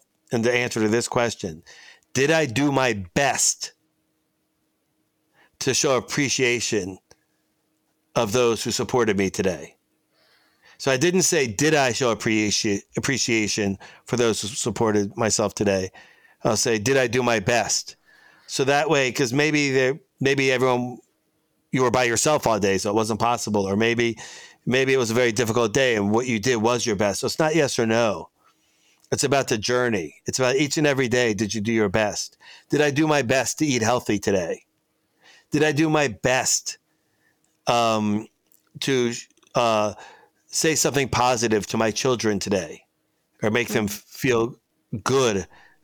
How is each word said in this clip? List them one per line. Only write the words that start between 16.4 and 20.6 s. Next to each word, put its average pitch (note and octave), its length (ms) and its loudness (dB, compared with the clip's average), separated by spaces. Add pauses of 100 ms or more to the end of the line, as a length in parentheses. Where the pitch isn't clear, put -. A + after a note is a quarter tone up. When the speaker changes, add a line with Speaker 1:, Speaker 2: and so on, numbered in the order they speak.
Speaker 1:
I'll A2+ 120 2
say, A2+ 220 0
"Did B2+ 200 0
I B2+ 80 2
do A#2+ 160 0
my A#2+ 180 2
best?" G#2+ 560 -2 (520)
So - 160 -2
that C#3+ 240 2
way, C#3 220 2
'cause A#2 220 -2
maybe D3 380 2
there, C3 280 2 (220)
maybe C3+ 320 2
everyone, B2 460 0 (720)